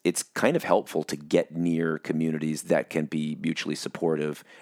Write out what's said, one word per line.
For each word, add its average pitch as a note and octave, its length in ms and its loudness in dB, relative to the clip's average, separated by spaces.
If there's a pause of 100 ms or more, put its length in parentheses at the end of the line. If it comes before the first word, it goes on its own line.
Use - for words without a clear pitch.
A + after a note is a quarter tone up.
it's F2 180 2
kind - 320 2
of E3+ 80 0
helpful F2 420 0
to - 120 -6
get D#2 400 0
near E2 420 2
communities D#2+ 640 -2
that E2 260 2
can D#2 160 0
be D2+ 340 -2
mutually D#2+ 340 -2
supportive D2+ 680 -2 (180)